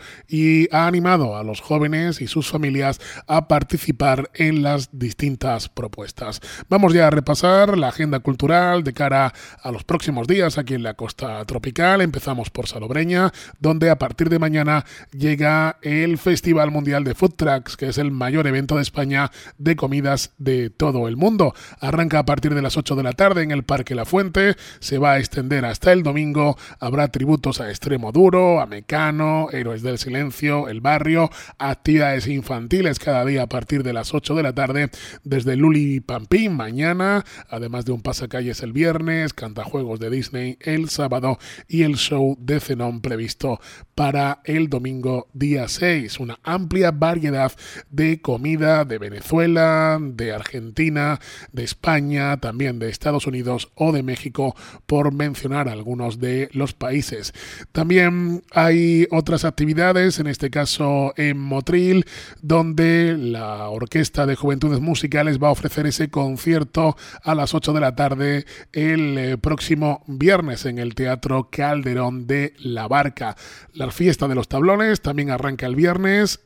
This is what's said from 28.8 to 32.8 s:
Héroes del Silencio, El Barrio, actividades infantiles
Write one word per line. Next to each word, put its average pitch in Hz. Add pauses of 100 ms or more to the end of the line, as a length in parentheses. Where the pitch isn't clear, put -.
Héroes 117
del 123
Silencio, 143
El 110
Barrio, 156 (260)
actividades 139
infantiles 139